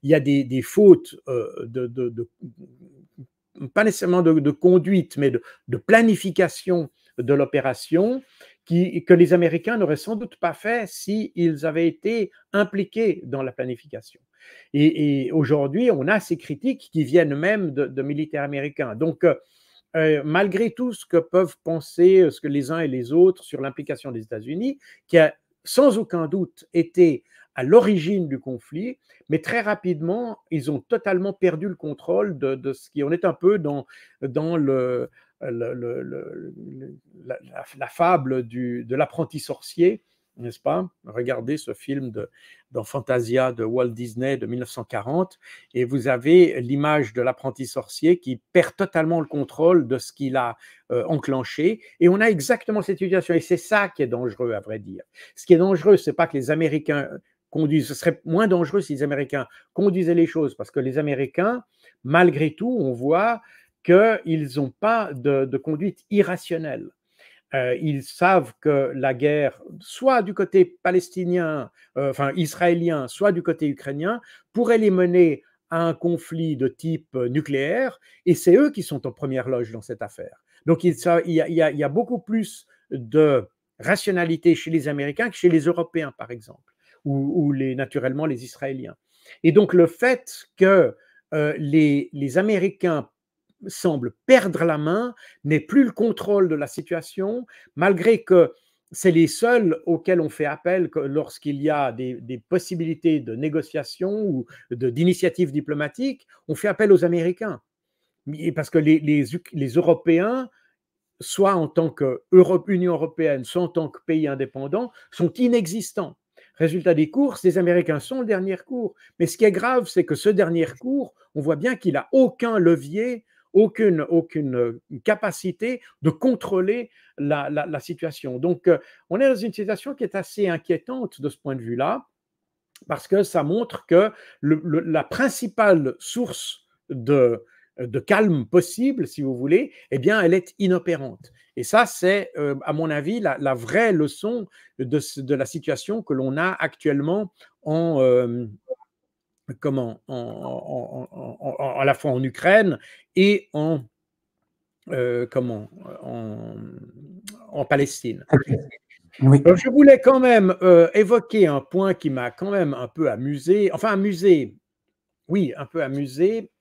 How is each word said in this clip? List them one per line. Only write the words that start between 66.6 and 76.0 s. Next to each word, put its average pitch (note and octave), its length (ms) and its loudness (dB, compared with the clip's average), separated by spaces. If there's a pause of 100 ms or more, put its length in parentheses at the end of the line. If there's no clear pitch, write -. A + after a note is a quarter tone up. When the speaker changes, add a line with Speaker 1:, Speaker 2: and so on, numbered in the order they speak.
Speaker 1:
Euh, B2+ 260 0
ils C#3+ 220 -2
savent F3+ 580 2
que C#3 320 2
la C3 220 -2
guerre, D3 440 0 (200)
soit B3+ 420 0
du F#3+ 140 -6
côté F#3 480 2
palestinien, F3 880 -2 (260)
euh, C#3 140 -2
enfin C#3 240 -2
israélien, E3+ 720 0
soit G3+ 240 0
du E3+ 100 -2
côté D#3+ 260 -2
ukrainien, D3 540 -6 (320)
pourrait A#3 240 2
les G#3+ 140 4
mener F3 500 4 (300)
à E3 160 0
un E3 80 -2
conflit E3 640 -4